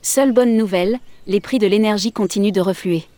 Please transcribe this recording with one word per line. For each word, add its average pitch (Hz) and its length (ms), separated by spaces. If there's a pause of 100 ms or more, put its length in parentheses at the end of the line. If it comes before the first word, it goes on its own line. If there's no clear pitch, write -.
Seule 269 300
bonne 233 240
nouvelle, 208 440 (280)
les 196 140
prix - 180
de 208 80
l'énergie 208 460
continuent 202 380
de 185 100
refluer. 175 420 (140)